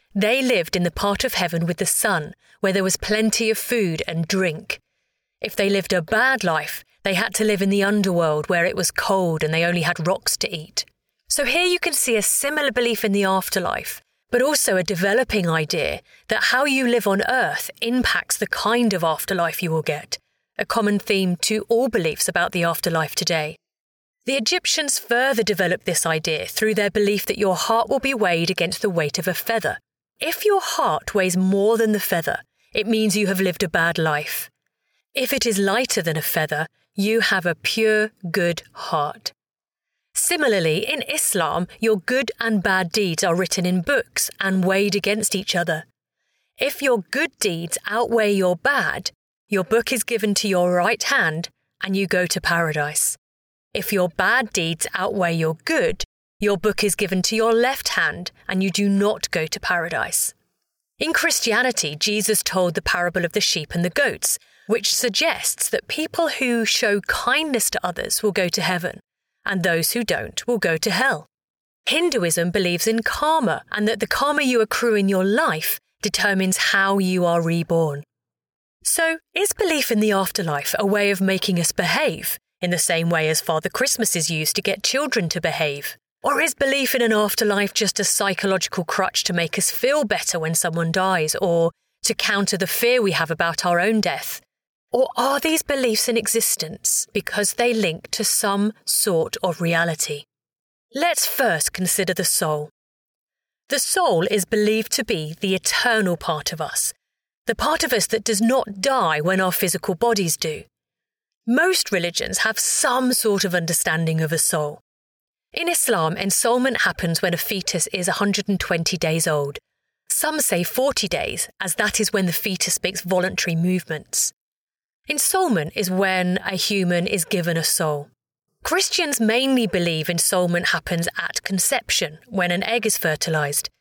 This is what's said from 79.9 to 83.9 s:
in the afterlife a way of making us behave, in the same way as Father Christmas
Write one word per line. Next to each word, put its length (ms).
in 100
the 120
afterlife 640
a 80
way 240
of 100
making 380
us 140
behave, 680
in 80
the 80
same 320
way 180
as 140
Father 260
Christmas 480